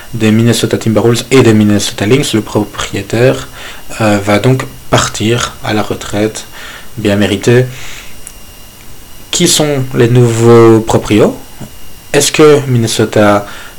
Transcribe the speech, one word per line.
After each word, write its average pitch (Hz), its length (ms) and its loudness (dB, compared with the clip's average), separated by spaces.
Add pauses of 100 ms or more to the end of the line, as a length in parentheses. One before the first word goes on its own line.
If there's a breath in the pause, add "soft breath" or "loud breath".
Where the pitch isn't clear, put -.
(140 loud breath)
des 110 180 2
Minnesota 113 460 2
Timberwolves 113 540 0
et 131 120 6
des 113 100 4
Minnesota 104 520 2
Lynx. 139 280 0
Le 107 80 0
propriétaire, - 1040 -2 (540 loud breath)
euh, 107 200 2
va 104 180 0
donc 127 240 2 (260)
partir 117 640 -2 (100)
à 110 100 -4
la 104 80 -2
retraite, 104 600 -4 (540 loud breath)
bien 101 180 0
méritée. 104 480 2 (1700 loud breath)
Qui 175 160 -2
sont 147 340 0 (140)
les 120 140 4
nouveaux 117 720 6
proprios ? 113 560 0 (760)
Est-ce - 220 0
que 151 340 6
Minnesota 110 800 2 (340 loud breath)